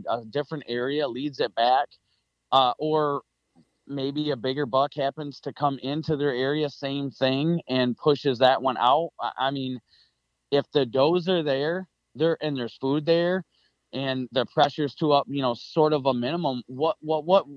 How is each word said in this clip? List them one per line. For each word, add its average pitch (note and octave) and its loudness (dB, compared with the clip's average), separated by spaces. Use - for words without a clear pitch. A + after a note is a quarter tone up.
a, A#2 -2
a A2+ -14
different C#3 -6
area, C3+ -2
leads C3+ -6
it B2 -2
back, B2+ 2
uh, B2+ 4
or D3+ 0
maybe C#3+ -4
a B2+ -2
bigger C3+ -2
buck C3+ 0
happens C#3+ -6
to C3+ -8
come C#3 -2
into D3 -2
their C#3+ 0
area, C#3+ 0
same C#3 -6
thing, C#3 0
and B2+ 0
pushes C3+ 2
that B2+ 4
one B2+ 0
out. D3 2
I, A#2 -6
I C3+ -2
mean, C3 -6
if C#3+ 2
the C#3 2
does D3+ 2
are F3+ 2
there, D3+ -2
there, D#3 2
and D3 -2
there's A#2+ -6
food C#3+ 0
there, E3+ 2
and C3 -4
the B2 0
pressure's C#3+ 0
too D3+ 0
up, C#3+ 4
you C#3 -4
know, B2 0
sort D#3 2
of C#3 0
a C3+ 4
minimum, C3 -2
what, C#3+ -2
what, D3+ -4
what, F3 4